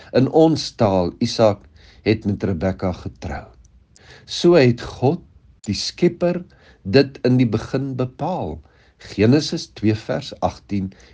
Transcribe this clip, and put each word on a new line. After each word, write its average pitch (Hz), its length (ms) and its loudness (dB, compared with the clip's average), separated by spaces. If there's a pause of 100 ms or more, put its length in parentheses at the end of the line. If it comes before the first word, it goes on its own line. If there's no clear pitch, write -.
(140)
In 131 160 2
ons 160 420 4
taal, 95 480 0
Isak 113 400 2 (440)
het 110 220 0
met 101 180 -4
Rebekka 95 480 -4
getrou. - 560 -12 (800)
So - 280 2
het 123 280 4
God, 156 400 -2 (460)
die 101 80 -2
Skepper, 175 680 -2 (380)
dit 131 400 2
in 127 140 2
die 123 120 2
begin 131 460 -6
bepaal. 127 680 -6 (360)
Genesis 147 720 0
twee 107 280 -2
vers - 440 -8
agtien 95 540 -6 (200)